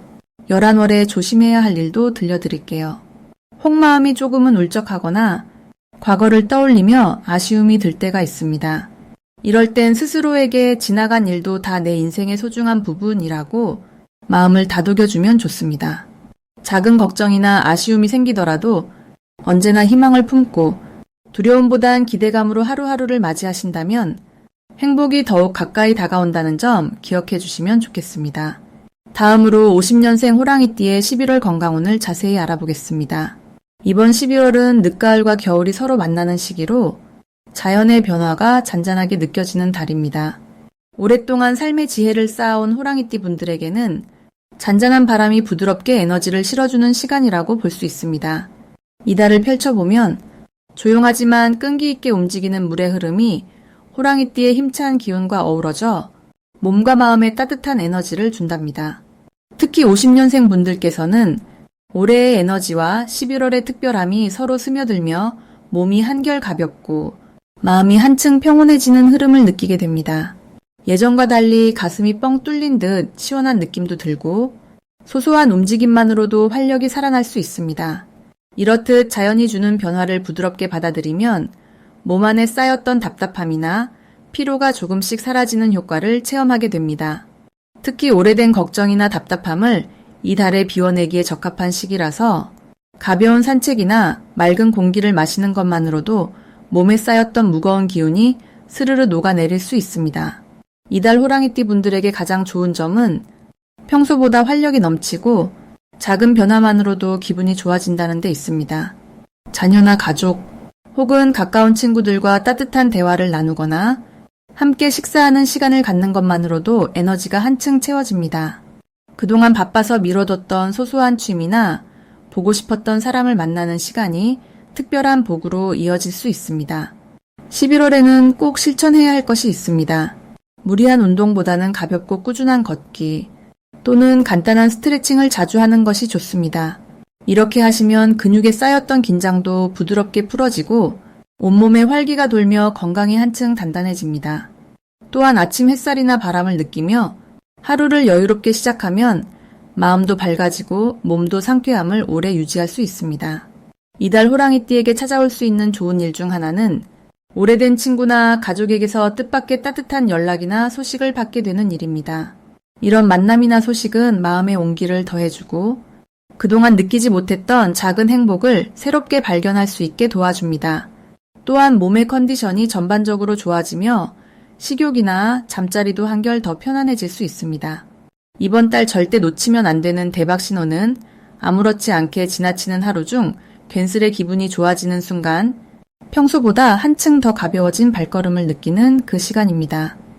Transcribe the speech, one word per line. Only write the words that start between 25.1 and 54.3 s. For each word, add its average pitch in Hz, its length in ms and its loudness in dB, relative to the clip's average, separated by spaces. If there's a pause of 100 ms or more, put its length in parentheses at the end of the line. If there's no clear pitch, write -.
더욱 185 280 2
가까이 214 420 0
다가온다는 170 640 -2
점 208 340 0 (100)
기억해 180 360 -6
주시면 185 420 -2
좋겠습니다. 151 840 -10 (500)
다음으로 214 600 6
오십 190 220 2
년생 233 360 4
호랑이띠의 233 640 2
십일월 262 380 0
건강운을 175 600 -2
자세히 196 360 -4
알아보겠습니다. 156 1000 -6 (480)
이번 214 280 4
십일월은 247 720 2
늦가을과 214 540 2
겨울이 180 360 0
서로 262 240 -2
만나는 175 400 -2
시기로 175 640 -4 (540)
자연의 220 500 2
변화가 196 640 0
잔잔하게 185 540 -4
느껴지는 180 520 -4
달입니다. 156 720 -6 (560)
오랫동안 247 580 0
삶의 302 320 -2
지혜를 220 400 0
쌓아온 220 460 -2
호랑이띠 262 460 -4
분들에게는 175 840 -6 (540)
잔잔한 247 480 4
바람이 220 360 2
부드럽게 196 580 0
에너지를 180 420 -2
실어주는 240 500 0
시간이라고 233 640 -2
볼 190 120 -2
수 180 140 -10
있습니다. 156 640 -8 (560)
이 196 100 -2
달을 208 280 4
펼쳐보면 226 800 0 (540)
조용하지만 233 840 2
끈기 285 320 -4
있게 262 180 -6
움직이는 185 580 -4
물의 175 220 -2
흐름이 180 560 -2 (500)
호랑이띠의 262 580 0